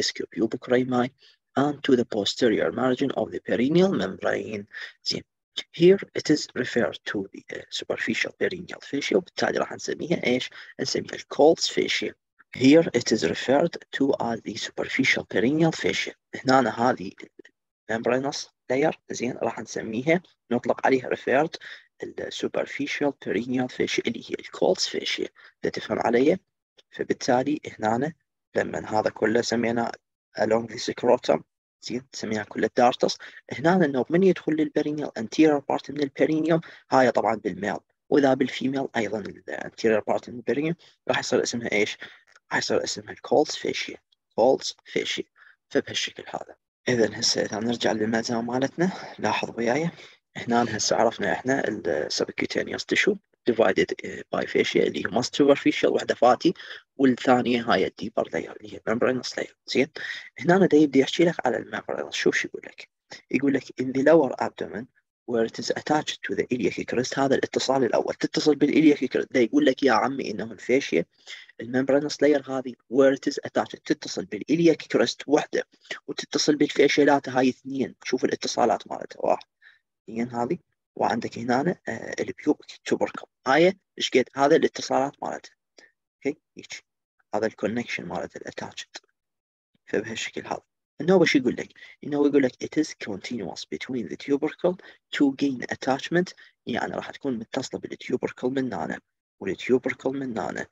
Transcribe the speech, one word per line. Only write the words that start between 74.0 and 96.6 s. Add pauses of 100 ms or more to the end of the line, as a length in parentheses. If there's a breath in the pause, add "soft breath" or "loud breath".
بالإلياك
كريست
وحدة، (420 loud breath)
وتتصل
بالفاشيا
هاي
اثنين. (100)
شوف
الاتصالات
مالتها،
واحد، (600 soft breath)
اثنين
هذه، (380)
وعندك
هنا، (120)
آه،
البيوبك
توبركل. (200)
هاي (200)
ايش
قد؟ (100)
هذا
الاتصالات
مالتها. (720 soft breath)
اوكي؟ (160)
هيك. (500)
هذا
الكونكشن
مالت
الاتاتشد. (880)
فبهالشكل
هذا. (380)
النوبة
شو
يقول
لك؟ (360 loud breath)
النوبة
يقول
لك: (120)
"It
is
continuous (100)
between
the
tubercle (400 loud breath)
to
gain
attachment"، (340 soft breath)